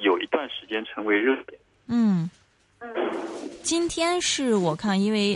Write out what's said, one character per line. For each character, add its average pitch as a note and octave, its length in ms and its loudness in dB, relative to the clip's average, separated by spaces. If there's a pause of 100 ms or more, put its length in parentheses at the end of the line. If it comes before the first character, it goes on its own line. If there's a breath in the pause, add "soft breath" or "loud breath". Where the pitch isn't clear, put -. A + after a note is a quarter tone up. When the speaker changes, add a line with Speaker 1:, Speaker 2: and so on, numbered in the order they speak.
Speaker 1:
有 F#2 160 4
一 - 80 -4
段 C#3 240 -2
时 - 160 -14
间 A2 180 -4
成 G#2 220 -8
为 G#2 120 4
热 C3 160 2 (120)
点。 - 120 -18 (300)
Speaker 2:
嗯。 G3+ 420 2 (1300)
今 E4+ 240 2
天 E4+ 340 0
是 B3+ 340 2
我 F3 200 4
看， G3 240 0
因 G#3 140 2
为， G#3 240 2